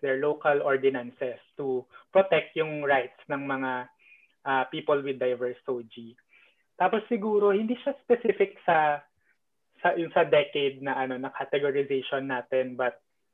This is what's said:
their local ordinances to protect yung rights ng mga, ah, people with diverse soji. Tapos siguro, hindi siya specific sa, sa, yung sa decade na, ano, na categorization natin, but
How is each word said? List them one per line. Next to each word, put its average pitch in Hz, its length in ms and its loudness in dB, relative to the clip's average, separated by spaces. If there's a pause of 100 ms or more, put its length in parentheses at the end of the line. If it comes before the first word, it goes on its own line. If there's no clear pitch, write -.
their 135 180 0
local 147 420 2
ordinances 131 760 0 (160)
to 131 260 -4 (300)
protect 190 420 2
yung 156 300 -4
rights 139 420 0
ng 143 160 -4
mga, 131 460 -4 (560)
ah, 135 240 2
people 151 320 -2
with 139 180 -6
diverse 123 460 -2
soji. 117 500 -10 (640)
Tapos 185 320 0
siguro, 208 480 2
hindi 220 240 -2
siya 277 240 -6
specific 202 580 0
sa, 151 380 2 (800)
sa, 175 160 2
yung 165 160 -4
sa 170 140 4
decade 143 560 2
na, 135 140 -2
ano, 131 200 -2
na 131 160 -8
categorization 139 920 -2
natin, 131 500 -2
but 123 240 -2 (340)